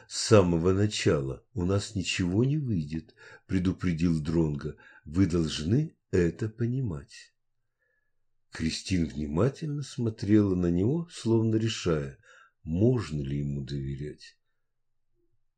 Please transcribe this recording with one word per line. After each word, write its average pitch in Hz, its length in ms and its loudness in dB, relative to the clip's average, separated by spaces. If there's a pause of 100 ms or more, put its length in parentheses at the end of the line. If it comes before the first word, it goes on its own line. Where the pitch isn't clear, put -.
с - 100 -12
самого 90 560 4
начала, 90 800 0
у 87 120 -2
нас 98 280 -2
ничего 95 500 0
не 139 140 0
выйдет», 82 560 -4 (320)
предупредил 87 760 0
Дронго. 76 560 0 (300)
«Вы 87 220 2
должны 82 680 0 (140)
это 92 400 0
понимать». 117 840 -6 (1120)
Кристин 82 560 -2
внимательно 101 760 -2
смотрела 107 720 2
на 87 160 2
него, 135 400 0
словно 113 460 0
решая, 80 600 -2 (460)
можно 87 580 0
ли 69 180 -4
ему 71 240 -4
доверять. 67 760 -10 (1200)